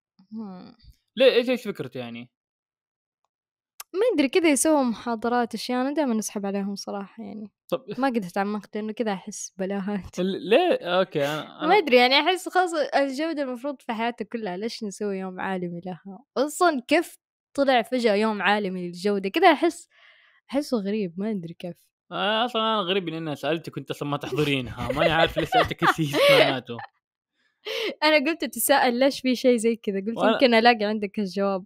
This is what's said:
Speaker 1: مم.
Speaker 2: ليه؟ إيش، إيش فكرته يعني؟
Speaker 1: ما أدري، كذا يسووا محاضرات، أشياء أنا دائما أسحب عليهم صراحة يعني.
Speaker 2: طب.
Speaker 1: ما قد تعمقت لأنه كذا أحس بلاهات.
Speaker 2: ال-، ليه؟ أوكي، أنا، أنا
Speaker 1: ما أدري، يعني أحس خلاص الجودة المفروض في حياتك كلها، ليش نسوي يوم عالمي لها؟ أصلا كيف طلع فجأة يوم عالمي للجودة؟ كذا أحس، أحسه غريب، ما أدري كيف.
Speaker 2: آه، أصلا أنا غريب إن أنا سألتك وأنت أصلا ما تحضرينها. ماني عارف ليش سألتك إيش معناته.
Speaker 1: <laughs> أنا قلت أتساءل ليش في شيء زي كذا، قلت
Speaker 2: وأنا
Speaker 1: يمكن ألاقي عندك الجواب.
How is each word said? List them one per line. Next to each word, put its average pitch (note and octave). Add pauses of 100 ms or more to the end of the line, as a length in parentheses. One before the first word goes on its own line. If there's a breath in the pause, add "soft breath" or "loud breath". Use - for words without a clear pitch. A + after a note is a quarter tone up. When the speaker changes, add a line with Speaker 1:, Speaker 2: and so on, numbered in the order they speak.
(300)
Speaker 1:
مم. G#3 (400)
Speaker 2:
ليه؟ B3
إيش، A#3+
إيش B3
فكرته D3
يعني؟ A#2 (1600)
Speaker 1:
ما F4+ (140)
أدري، D4
كذا E4+
يسووا D4
محاضرات، A#3
أشياء B3
أنا C#4
دائما C4+
أسحب G3+
عليهم G3
صراحة G3+
يعني. G#3 (180)
Speaker 2:
طب. - (140)
Speaker 1:
ما C4+
قد A#3
تعمقت G3+
لأنه G#3+
كذا G#3+
أحس -
بلاهات. F#3+
Speaker 2:
ال-، F#3
ليه؟ D#4+
أوكي، F3+
أنا، D3
أنا D4+
Speaker 1:
ما G4
أدري، C4+
يعني B3+
أحس F4
خلاص F4+
الجودة C#4+
المفروض B3+
في A#3+
حياتك A3+
كلها، G#3+
ليش A3
نسوي G3+
يوم F#3
عالمي F3+
لها؟ F#3 (120)
أصلا D4
كيف D#4 (360)
طلع C4
فجأة A#3
يوم G#3
عالمي F#3
للجودة؟ F#3+
كذا E4
أحس، D#4+ (640 soft breath)
أحسه C#4
غريب، G3
ما G#3+
أدري E3+
كيف. F3 (360)
Speaker 2:
آه، G#3
أصلا A3+
أنا A3
غريب F#3
إن D#3
أنا D#3+
سألتك D3+
وأنت C#3
أصلا D3
ما C#3+
تحضرينها. C#3
ماني D#3+
عارف -
ليش -
سألتك -
إيش - (160)
معناته. C#4
Speaker 1:
<laughs> -
أنا D4+
قلت E4+
أتساءل A#3+
ليش C4+
في B3+
شيء B3
زي A3+
كذا، G3
قلت G#3
Speaker 2:
وأنا G3+
Speaker 1:
يمكن A#3+
ألاقي A3+
عندك G#3
الجواب. G3